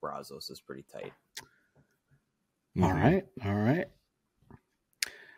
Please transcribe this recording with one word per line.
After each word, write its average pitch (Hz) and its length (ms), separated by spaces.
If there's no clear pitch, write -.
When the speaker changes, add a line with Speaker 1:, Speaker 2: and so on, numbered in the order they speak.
Speaker 1:
Brazos 69 480
is 67 100
pretty 67 320
tight. 50 220
Speaker 2:
All 87 80
Speaker 3:
Mm-hmm. 87 120
Speaker 2:
right. 185 240
All 101 100
right. 117 300